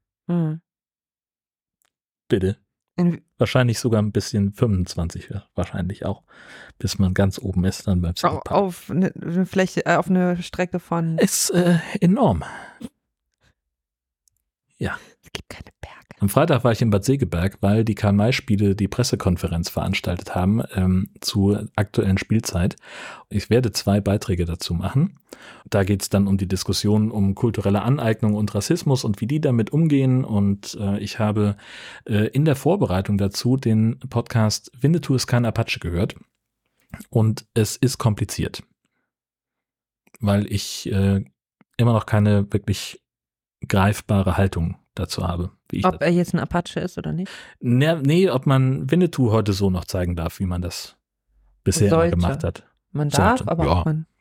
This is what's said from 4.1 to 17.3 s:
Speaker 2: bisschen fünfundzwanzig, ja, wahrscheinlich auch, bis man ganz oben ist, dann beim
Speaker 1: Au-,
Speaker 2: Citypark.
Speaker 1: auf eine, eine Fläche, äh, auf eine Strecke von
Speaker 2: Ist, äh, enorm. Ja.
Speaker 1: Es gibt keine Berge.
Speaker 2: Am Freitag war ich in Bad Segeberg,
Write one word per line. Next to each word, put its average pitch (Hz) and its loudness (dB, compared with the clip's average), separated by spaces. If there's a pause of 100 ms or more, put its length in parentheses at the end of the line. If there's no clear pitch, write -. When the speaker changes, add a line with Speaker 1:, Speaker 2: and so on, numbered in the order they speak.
Speaker 2:
bisschen 101 -2
fünfundzwanzig, 90 -2
ja, 98 -10 (120)
wahrscheinlich 90 -6
auch, 95 -6 (560)
bis - -4
man 92 2
ganz 98 0
oben 92 -2
ist, - -4
dann 90 2
beim 85 -2
Speaker 1:
Au-, - -6
Speaker 2:
Citypark. 160 -4
Speaker 1:
auf 185 -2
eine, 180 0
eine 180 -2
Fläche, - -2
äh, 170 2
auf 156 -2
eine 180 2
Strecke 180 -6
von 165 -2
Speaker 2:
Ist, - 0
äh, 175 4 (220)
enorm. 175 2 (2250)
Ja. - -6 (240)
Speaker 1:
Es - -20
gibt - -14
keine - -18 (120)
Berge. - -20 (240)
Speaker 2:
Am 101 2
Freitag 139 2
war 120 4
ich 110 0
in 113 4
Bad 101 2
Segeberg, 98 0